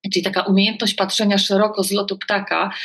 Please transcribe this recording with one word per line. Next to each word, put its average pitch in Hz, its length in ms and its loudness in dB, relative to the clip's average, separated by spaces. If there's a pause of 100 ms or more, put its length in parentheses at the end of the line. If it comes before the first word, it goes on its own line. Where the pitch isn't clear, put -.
(140)
Czyli 175 120 0
taka 196 160 0
umiejętność 202 520 2
patrzenia 202 440 0
szeroko 202 460 2
z 190 80 -2
lotu 202 260 -2
ptaka, 196 540 -2 (140)